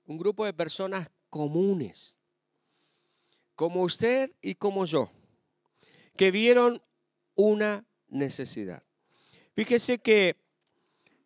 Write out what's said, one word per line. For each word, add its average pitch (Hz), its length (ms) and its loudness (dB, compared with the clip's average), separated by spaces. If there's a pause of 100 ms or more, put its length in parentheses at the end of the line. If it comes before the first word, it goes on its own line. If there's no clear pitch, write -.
un 156 140 -14
grupo 202 260 -2
de 202 80 -4
personas 175 560 -6 (220)
comunes, 156 880 -2 (1400)
como 175 260 -2
usted 240 520 0 (100)
y - 140 -8
como 196 280 -2
yo, 147 260 -2 (1040)
que 190 160 4
vieron 240 520 4 (520)
una 208 520 0 (220)
necesidad. 131 720 -8 (720)
Fíjese 233 460 0
que 202 360 4 (880)